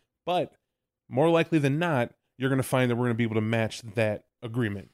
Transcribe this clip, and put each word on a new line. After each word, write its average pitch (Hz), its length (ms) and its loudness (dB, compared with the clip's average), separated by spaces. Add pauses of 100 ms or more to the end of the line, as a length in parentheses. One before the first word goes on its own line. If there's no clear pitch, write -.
(260)
But 180 260 -2 (560)
more 147 220 2
likely 165 280 2
than 139 200 2
not, 151 340 0 (240)
you're 131 140 -2
gonna 135 120 2
find 127 280 2
that 117 60 0
we're 123 100 0
gonna 120 80 0
be 117 100 0
able 110 120 -2
to 110 40 2
match 110 400 -2 (140)
that 107 300 -2 (180)
agreement 107 520 -4